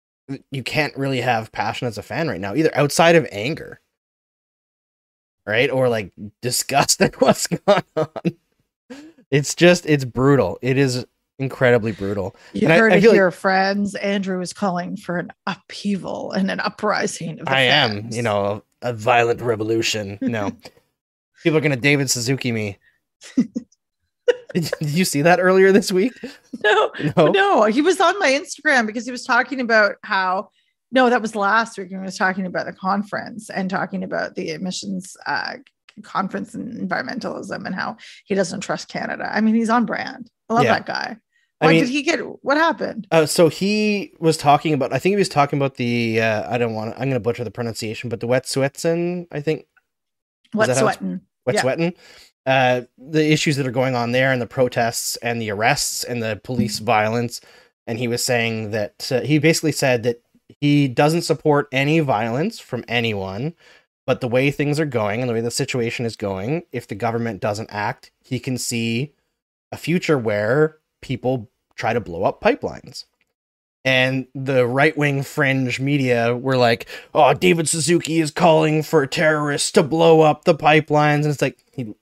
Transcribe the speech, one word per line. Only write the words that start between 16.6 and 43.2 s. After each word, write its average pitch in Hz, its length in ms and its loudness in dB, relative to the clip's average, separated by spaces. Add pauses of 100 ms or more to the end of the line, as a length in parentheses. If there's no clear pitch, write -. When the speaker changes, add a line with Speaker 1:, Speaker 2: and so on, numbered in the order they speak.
Speaker 2:
uprising - 800 -4
of - 60 -8
the 131 60 -2
Speaker 1:
I 135 100 4
am, 123 400 2
Speaker 2:
fans. 113 140 -10
Speaker 1:
you 120 60 -4
know, 104 400 -2 (200)
a 120 100 -4
violent 117 480 2
revolution. 110 800 -4
No. 110 320 -4 (440)
Speaker 2:
<laughs> - 460 -20
Speaker 1:
People 160 160 2
are - 20 -2
gonna 143 160 0
David 139 340 2
Suzuki 123 420 -2
me. 107 300 -4
<laughs> - 60 -20 (1700)
Did, 165 240 -4
did 147 120 -4
you 175 140 0
see 143 180 -2
that 170 180 6
earlier 190 320 6
this 196 180 4
week? 196 220 0 (500)
Speaker 2:
No, 277 300 2 (240)
Speaker 1:
No? 151 160 6
Speaker 2:
no. 392 320 4
He 220 180 2
was 330 180 2
on 370 200 4
my 320 80 2
Instagram 269 580 0
because 214 180 -8
he 254 60 -10
was 247 140 -10
talking 254 360 0
about 214 440 2
how, 190 460 -2 (420)
no, 254 180 4
that 240 100 2
was 220 140 -6
last 214 420 0
week. 190 120 -12
He 190 80 -12
was 190 200 -10
talking 185 300 -2
about 180 200 -6
the 175 60 -10
conference - 760 -6
and 190 180 -4
talking 185 360 -4
about - 320 -6
the 180 140 -6
emissions, 185 680 -8 (100)
uh, - 280 -6 (500)
conference - 500 -8
and - 340 -10
environmentalism - 800 -8
and 185 80 -8
how 220 220 -8 (300)
he 196 100 -2
doesn't 190 240 -2
trust - 280 -8
Canada. - 420 -8
I - 100 -2
mean, 220 160 4
he's 226 140 0
on 233 160 2
brand. - 440 -8 (180)
I 220 60 -2
love 233 100 4
Speaker 1:
Yeah. 220 100 4
Speaker 2:
that - 120 -2
guy. - 300 -6 (440)
Speaker 1:
I - 60 4
Speaker 2:
Why - 60 6
Speaker 1:
mean, 165 80 6
Speaker 2:
did 247 100 2
he 285 120 -2
get, 311 180 0 (240)
what 269 120 2
happened? 302 540 -2
Speaker 1:
Uh, 160 160 6